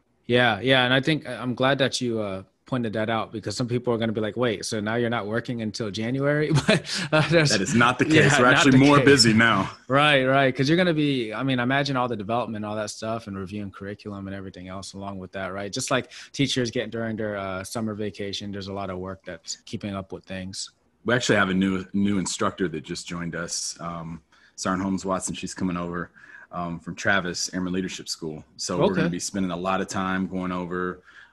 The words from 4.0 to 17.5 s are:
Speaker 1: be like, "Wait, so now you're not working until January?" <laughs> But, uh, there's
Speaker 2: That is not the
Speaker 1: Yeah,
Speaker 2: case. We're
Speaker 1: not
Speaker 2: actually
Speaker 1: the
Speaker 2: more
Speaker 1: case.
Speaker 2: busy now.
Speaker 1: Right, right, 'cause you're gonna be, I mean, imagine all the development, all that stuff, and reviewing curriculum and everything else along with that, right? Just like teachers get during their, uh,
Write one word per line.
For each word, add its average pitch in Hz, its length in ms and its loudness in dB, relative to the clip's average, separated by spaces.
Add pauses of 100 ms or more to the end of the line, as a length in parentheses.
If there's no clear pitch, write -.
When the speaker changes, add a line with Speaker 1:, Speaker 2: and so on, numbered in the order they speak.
Speaker 1:
be 110 80 -2
like, 107 160 -4
"Wait, 117 260 0
so - 160 -4
now 107 180 -2
you're 120 120 0
not 113 180 -2
working 117 360 -4
until 107 280 -6
January?" 135 640 0
<laughs> 143 140 2
But, 208 160 4 (280)
uh, 151 200 4
there's 160 180 6
Speaker 2:
That 101 140 2
is 95 120 -2
not 123 240 6
the 135 80 4
Speaker 1:
Yeah, 151 220 6
Speaker 2:
case. 143 100 6
We're 131 60 6
Speaker 1:
not 123 120 8
Speaker 2:
actually 135 160 8
Speaker 1:
the 131 40 10
Speaker 2:
more 143 220 10
Speaker 1:
case. 127 80 6
Speaker 2:
busy 127 260 8
now. 110 380 4 (180)
Speaker 1:
Right, 139 380 4
right, 135 280 4
'cause 135 140 2
you're 165 80 6
gonna 180 160 4
be, 139 400 0
I 110 100 -4
mean, 131 180 0
imagine 135 360 0
all 123 120 0
the 117 80 -4
development, 107 500 -4
all 104 100 -4
that 107 140 -4
stuff, 113 360 -6
and 98 120 -8
reviewing 98 320 -8
curriculum 98 560 -12
and 95 100 -8
everything 92 320 -12
else 95 240 -12
along 98 240 -10
with 92 160 -14
that, 95 220 -8
right? 101 180 -8
Just 127 180 -6
like 127 220 -2 (200)
teachers 127 380 0
get 110 200 -4
during 113 260 -6
their, 104 220 -4
uh, 95 260 -6